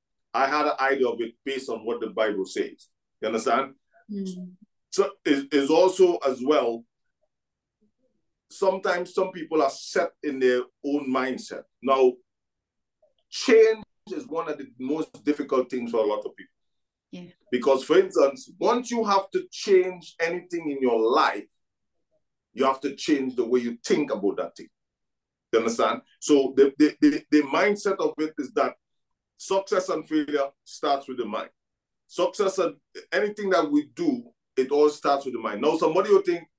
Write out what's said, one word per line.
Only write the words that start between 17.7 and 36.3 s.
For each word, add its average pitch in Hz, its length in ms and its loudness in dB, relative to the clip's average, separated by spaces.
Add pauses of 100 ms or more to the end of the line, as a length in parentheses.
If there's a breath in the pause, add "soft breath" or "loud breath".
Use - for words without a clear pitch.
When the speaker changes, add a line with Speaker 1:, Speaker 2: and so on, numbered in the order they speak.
Speaker 1:
for 160 140 4
instance, 170 520 2 (100)
once 233 320 0
you 233 140 -2
have 196 260 0
to 185 200 -4
change 180 680 0
anything 170 500 -6
in 139 100 -6
your 120 180 2
life, 113 460 2 (1080)
you 123 120 0
have 135 160 0
to 143 140 -6
change 131 400 0
the 117 100 0
way 123 140 2
you 117 260 -6
think 151 260 0
about 98 260 -2
that - 180 -8
thing. - 120 -18 (840)
You 113 60 4
understand? 117 420 -2 (180)
So 135 380 2
the, 139 200 6
the, 147 240 4
the, 151 300 2
the 151 120 6
mindset 190 560 0
of 156 180 -2
it 156 200 -4
is 135 160 -8
that 127 200 0 (640)
success 190 520 -2
and 160 180 -4
failure 147 400 0 (180)
starts 139 420 -4
with 131 100 -12
the 117 80 -4
mind. 101 240 -8 (580)
Success - 500 -2
and 175 180 0 (380)
anything 208 380 -2
that 165 180 2
we 147 260 0
do, 143 280 -2 (320)
it 131 160 0
all 147 180 6
starts 143 360 -2
with 127 100 -8
the 113 40 -6
mind. 107 220 -6
Now, 156 160 2
somebody 175 320 2
will 196 120 6
think, 170 220 -4 (160)